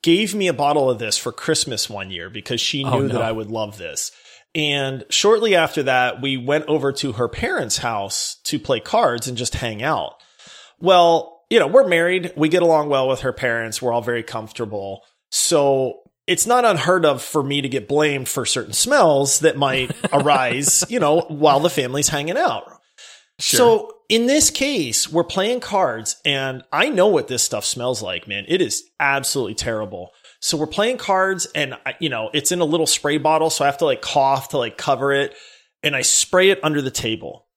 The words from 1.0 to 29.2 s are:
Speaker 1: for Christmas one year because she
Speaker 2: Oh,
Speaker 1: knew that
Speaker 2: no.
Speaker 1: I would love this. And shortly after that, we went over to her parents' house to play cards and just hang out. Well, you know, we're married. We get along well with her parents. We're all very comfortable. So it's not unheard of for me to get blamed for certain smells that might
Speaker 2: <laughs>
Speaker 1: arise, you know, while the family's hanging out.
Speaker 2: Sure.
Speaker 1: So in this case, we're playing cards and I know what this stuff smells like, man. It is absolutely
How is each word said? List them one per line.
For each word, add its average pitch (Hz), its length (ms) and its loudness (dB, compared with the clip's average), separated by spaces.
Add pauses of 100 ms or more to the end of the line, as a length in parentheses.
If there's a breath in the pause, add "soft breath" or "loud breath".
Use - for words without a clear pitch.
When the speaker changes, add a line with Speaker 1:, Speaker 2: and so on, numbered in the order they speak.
Speaker 1:
for - 140 -6
Christmas - 580 -4
one 98 220 -10
year 87 180 -12
because 113 320 -6
she 139 220 -4
Speaker 2:
Oh, 123 160 0
Speaker 1:
knew - 80 0
that 107 80 -2
Speaker 2:
no. 110 60 -2
Speaker 1:
I 113 100 -2
would 110 180 -6
love 107 280 -6
this. 80 340 -8 (420 loud breath)
And 143 560 -2
shortly 214 460 4
after 160 280 2
that, 123 380 2
we 135 140 -2
went 139 300 -2
over 139 280 0
to 135 200 -6
her 117 160 -2
parents' 233 480 -4
house 104 680 -6
to 147 140 -4
play 120 220 -2
cards 131 480 0
and 123 80 -8
just 123 180 -6
hang 110 260 -6
out. 131 340 -4 (640 loud breath)
Well, 170 680 4
you 226 100 6
know, 147 80 4
we're 240 200 6
married. 175 480 0
We 156 140 2
get 175 140 2
along 156 260 4
well 131 180 2
with 131 140 -2
her 127 120 -2
parents. 117 480 -4
We're 120 120 0
all 120 80 0
very 117 220 -4
comfortable. 104 800 -10 (280 soft breath)
So 135 680 2 (260)
it's 180 220 0
not 247 180 4
unheard 175 400 2
of 139 160 2
for 147 220 -2
me 139 180 -2
to 131 80 -4
get 120 180 -4
blamed 143 400 0
for 127 180 -4
certain 107 280 -4
smells 160 680 4
that 151 180 2
might 131 340 0 (120)
Speaker 2:
<laughs> - 100 -2
Speaker 1:
arise, 139 760 2
you 240 100 -2
know, 160 280 4
while 147 320 4
the 170 100 2
family's 139 400 -2
hanging 156 280 -4
out. 320 260 -2 (760 loud breath)
Speaker 2:
Sure. - 180 0
Speaker 1:
So 233 380 4 (140)
in 226 160 2
this 294 240 4
case, 226 580 -2
we're 165 160 0
playing 208 360 -2
cards 127 560 -2 (100)
and 135 380 -2 (100)
I 190 160 0
know 202 180 4
what 160 200 2
this 127 160 -2
stuff 107 220 -4
smells 120 360 -4
like, 92 260 -10
man. 101 200 -8
It 185 140 0
is 117 220 -4 (160)
absolutely 135 560 -2